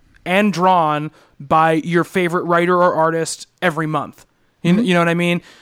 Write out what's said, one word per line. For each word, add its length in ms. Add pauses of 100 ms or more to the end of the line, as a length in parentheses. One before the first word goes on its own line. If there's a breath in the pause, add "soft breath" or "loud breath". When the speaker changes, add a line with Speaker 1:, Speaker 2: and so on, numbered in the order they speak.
(240)
Speaker 1:
and 280
drawn 600 (260 soft breath)
by 360
your 280
favorite 420
writer 300
or 200
artist 520 (160)
every 240
month. 400 (360)
You 100
kn-, 60
Speaker 2:
Mm-hmm. 100
Speaker 1:
you 60
know 60
what 80
I 60
mean? 260 (220 loud breath)